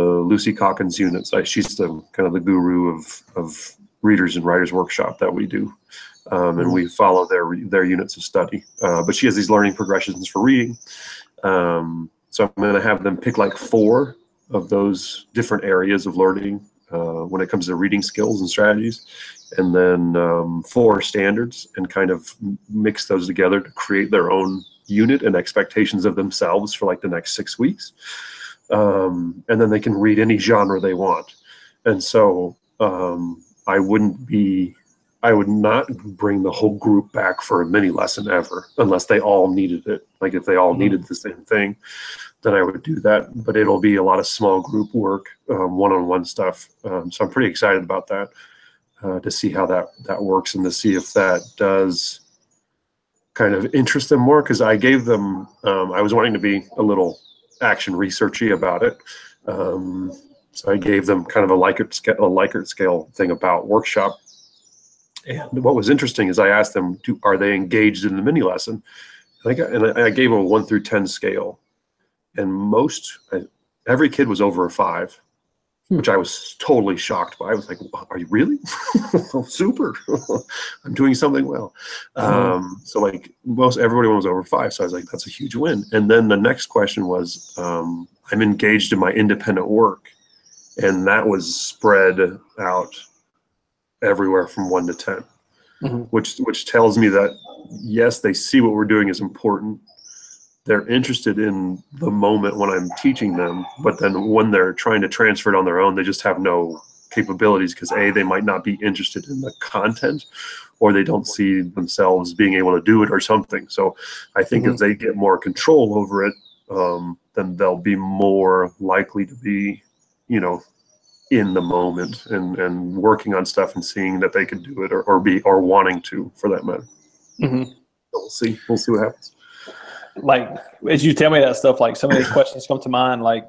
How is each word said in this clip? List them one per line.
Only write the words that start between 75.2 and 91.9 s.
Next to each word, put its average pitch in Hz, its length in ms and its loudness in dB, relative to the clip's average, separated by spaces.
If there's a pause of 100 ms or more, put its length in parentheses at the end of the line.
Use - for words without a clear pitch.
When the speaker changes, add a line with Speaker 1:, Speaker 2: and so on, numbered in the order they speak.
Speaker 2:
Hmm. 185 80 2
Speaker 1:
which 123 120 -2
I 98 80 4
was - 420 -6
totally 104 380 2
shocked - 420 -6
by. 98 120 -6
I 110 40 -2
was 101 140 -6
like, 90 80 -12 (320)
"Are 92 80 -10
you 87 120 -10
really?" 277 280 2 (460)
<laughs> - 440 -4
"Super." 190 460 -2 (140)
<laughs> - 800 -6
"I'm - 80 -10
doing 135 220 4
something 139 300 2
well." 127 280 -8 (440)
Speaker 2:
Mm-hmm. 107 160 0
Speaker 1:
Um, 92 500 0
so, - 180 -6
like, 98 300 -2 (140)
most 123 320 2
everybody 117 320 4
was 101 160 2
over 92 180 -2
five. - 300 -2
So 98 100 -4
I - 20 -2
was 87 80 -4
like, 87 120 -8
"That's - 220 -12
a - 20 -16
huge 131 260 -10
win." 127 380 -2
And 107 180 4
then 113 160 6
the 101 100 4
next 117 300 0
question 98 400 0
was, 90 500 -6
um, 85 520 -6 (220)
"I'm 104 100 0
engaged 107 500 2
in 101 80 2
my 92 120 0
independent 104 580 0
work." 107 400 2 (720)
And 95 260 2
that 107 200 2
was 95 280 -2
spread 95 640 2 (420)